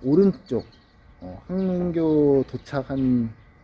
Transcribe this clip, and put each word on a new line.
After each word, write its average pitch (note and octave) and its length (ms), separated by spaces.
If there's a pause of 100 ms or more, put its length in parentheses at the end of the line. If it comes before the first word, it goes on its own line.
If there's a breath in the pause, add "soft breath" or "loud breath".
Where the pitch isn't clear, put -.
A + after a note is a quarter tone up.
오른쪽, D3+ 600 (560)
어, - 260
향교 E3 1000
도착 - 400
한 B2+ 420 (320)